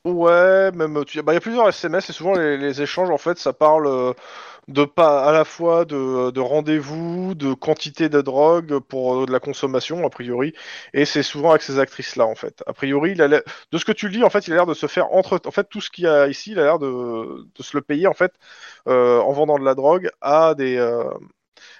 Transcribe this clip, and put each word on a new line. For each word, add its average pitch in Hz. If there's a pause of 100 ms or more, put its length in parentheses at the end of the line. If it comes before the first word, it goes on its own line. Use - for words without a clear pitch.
Ouais, 180
même, 156
tu, 151
bah, 151
il 170
y -
a -
plusieurs 226
S -
M 165
S 185
et -
souvent 185
les, 151
les 139
échanges, 180
en 147
fait, 170
ça 135
parle, 151
euh, 127 (560)
de 143
pas, 147
à 151
la 156
fois 170
de, 131
de 127
rendez-vous, 156
de 143
quantité 156
de 147
drogue 147
pour, 127
euh, 131
de 127
la 127
consommation, 143
a 131
priori, 123 (400)
et 143
c'est 147
souvent 151
avec 156
ces 135
actrices-là, 131
en 110
fait. -
A -
priori, 143
il 180
a 147
l'air... 147 (300)
de 165
ce -
que -
tu -
lis, 220
en 190
fait, 208
il 170
a 160
l'air 175
de 160
se 151
faire -
entre, 185
en 143
fait, 202
tout 208
ce -
qu'il 175
y 170
a 143
ici, 170
il 202
a 147
l'air 160
de, 120
de -
se -
le 139
payer, 151
en 175
fait, 180 (560)
euh, 123
en 107
vendant 147
de 135
la 135
drogue 160 (120)
à 156
des, 127
euh, 120 (760)